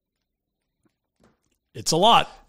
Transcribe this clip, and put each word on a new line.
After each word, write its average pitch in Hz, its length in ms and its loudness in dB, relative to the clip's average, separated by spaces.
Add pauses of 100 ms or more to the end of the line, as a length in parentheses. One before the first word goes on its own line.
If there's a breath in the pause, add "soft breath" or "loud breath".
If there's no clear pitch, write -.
(1700)
It's - 180 -8
a 156 40 -2
lot. 202 340 2 (180)